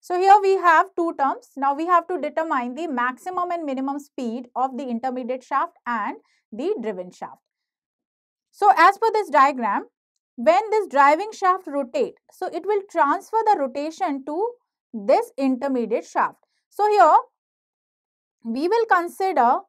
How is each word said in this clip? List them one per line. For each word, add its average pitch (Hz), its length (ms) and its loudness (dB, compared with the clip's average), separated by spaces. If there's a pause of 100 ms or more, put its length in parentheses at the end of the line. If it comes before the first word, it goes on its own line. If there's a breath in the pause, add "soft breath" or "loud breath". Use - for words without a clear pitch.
So 359 120 -4
here 392 200 8
we 392 100 0 (140)
have 349 320 4
two 339 220 -2
terms. 302 380 -4
Now 277 180 -2
we 311 120 -6
have 349 200 2
to 359 140 -4
determine 294 560 -4
the 330 100 -8
maximum 311 640 -6
and 339 140 -6
minimum 269 340 -6
speed 247 460 -10 (100)
of 254 240 -4
the 285 60 -8
intermediate 254 580 -8
shaft 294 300 -4 (120)
and 240 340 -6 (340)
the 311 280 -6
driven 185 300 -8
shaft. - 300 -18 (1120)
So 403 240 4
as 370 220 6
per 453 140 0
this 427 180 -2
diagram, 262 560 0 (500)
when 349 340 0
this 415 160 0
driving 294 460 2
shaft 381 340 0
rotate, 277 480 -4 (160)
so - 160 -10
it 330 180 -8
will 403 240 -2
transfer 339 580 0
the 415 120 4
rotation 285 680 -6
to 381 260 -4 (420)
this 269 420 0
intermediate 262 680 -4
shaft. - 320 -4 (320)
So 415 180 0
here 392 300 6 (1300)
we 254 240 -4
will 453 180 2
consider 349 720 2 (100)